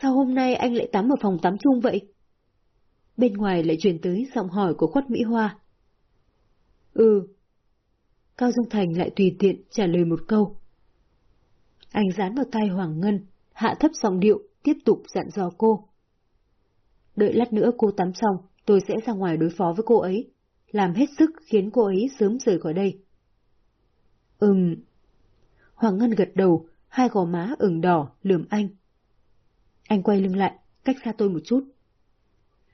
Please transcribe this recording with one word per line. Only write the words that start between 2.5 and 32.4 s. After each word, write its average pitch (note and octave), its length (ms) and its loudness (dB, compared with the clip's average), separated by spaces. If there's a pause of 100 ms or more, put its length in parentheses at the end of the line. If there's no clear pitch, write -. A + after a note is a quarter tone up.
Bên A#3 160 2
ngoài G3 320 0
lại D#3+ 160 0
truyền F3 180 2
tới F#3 360 -4
giọng F#3+ 140 -2
hỏi F3 260 0
của D#3+ 120 0
Khuất C4+ 240 -2
Mỹ A3+ 120 -2
Hoa. A3 360 -2 (1300)
"Ừ." G#3 340 4 (1080)
Cao B3 140 0
Dương A#3 200 -2
Thành F#3 260 -2
lại F3+ 200 -2
tùy F#3 220 2
tiện F#3+ 320 0
trả G#3 160 -2
lời F3 180 2
một E3 240 -4
câu. G#3+ 280 0 (1300)
Anh G3+ 280 0
dán G3 160 -2
vào C4+ 180 -2
tai G#3+ 160 0
Hoàng F3 320 -4
Ngân, G3+ 260 -2 (260)
hạ - 280 -2
thấp D#4 100 2 (120)
giọng F#3 180 0
điệu, G#3 220 4 (200)
tiếp D4+ 120 2 (100)
tục - 180 2 (120)
dặn F#4 160 -6
dò F3+ 280 -6
cô. A3 300 0 (1300)
"Đợi G#3 160 2
lát A#3 200 0
nữa G#3+ 260 2
cô G#3 120 2
tắm F#3 240 -2
xong, G3+ 220 -2 (300)
tôi G3+ 220 4
sẽ - 60 -4 (120)
ra A#3+ 60 -4
ngoài F#3 240 -2
đối D#3+ 140 0
phó E3+ 260 -2
với A3 100 -2
cô A#3 120 4
ấy, F#3 320 -4 (400)
làm F#3+ 240 0
hết B3 120 2 (120)
sức D#4+ 120 4 (160)
khiến G#3 240 0
cô A#3 140 2
ấy G3+ 340 0
sớm A3 200 0
rời F3+ 220 0
khỏi D#3+ 140 -4
đây." F#3+ 240 -2 (1400)
"Ừm." F#3 360 2 (1000)
Hoàng G3+ 240 0
Ngân A#3 120 2
gật G3 240 0
đầu, F3+ 320 2 (220)
hai B3+ 200 0
gò G3+ 160 -2
má F3 340 -6
ửng E3+ 220 0
đỏ, E3 300 0 (120)
lườm F#3 280 0
anh. G#3+ 180 -2 (1200)
Anh G3+ 140 0
quay G3+ 180 2
lưng F#3+ 160 -2
lại, F#3 220 -2 (260)
cách C4 200 0
xa A3+ 80 -6
tôi G#3 180 -2
một E3 140 -4
chút. B3 160 0 (1120)